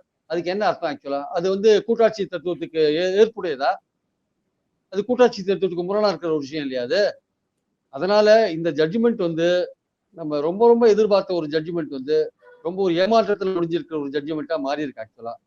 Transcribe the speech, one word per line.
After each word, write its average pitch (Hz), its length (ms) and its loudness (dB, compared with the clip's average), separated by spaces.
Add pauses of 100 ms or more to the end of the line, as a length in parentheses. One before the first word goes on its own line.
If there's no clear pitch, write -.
(260)
அதுக்கு 170 260 -6
என்ன 208 140 -2
அர்த்தம் 170 260 -2
actual-ஆ? 139 360 -6
அது 180 220 -4
வந்து 196 340 4
கூட்டாட்சி 220 420 0
தத்துவத்துக்கு 165 560 -6 (140)
ஏ-, 185 200 -2
ஏற்புடையதா? 180 560 0 (1200)
அது 202 120 -4
கூட்டாட்சி 240 360 2
தத்துவத்துக்கு 175 460 -2
முரணா 208 200 0
இருக்கிற 170 240 -2
ஒரு 156 80 0
விஷயம் 143 260 -8
இல்லையா 127 180 -4
அது? 156 180 0 (920)
அதனால 208 580 4
இந்த 165 200 -2
ஜட்ஜ்மெண்ட் 202 500 0
வந்து 170 280 0 (680)
நம்ம 151 220 -4
ரொம்ப 185 280 2
ரொம்ப 233 200 6
எதிர்பார்த்த 202 460 2
ஒரு 165 140 -4
ஜட்ஜ்மெண்ட் 160 420 -4
வந்து 139 280 -2 (500)
ரொம்ப 185 160 -4
ஒரு 180 100 2
ஏமாற்றத்துல 190 600 2
முடிஞ்சிருக்கிற 165 460 -4
ஒரு 143 100 -6
ஜட்ஜ்மெண்ட்டா 151 500 -6
மாறி 147 220 -4
இருக்கு 127 200 -10
ஆக்சுவலா. 117 320 -14 (140)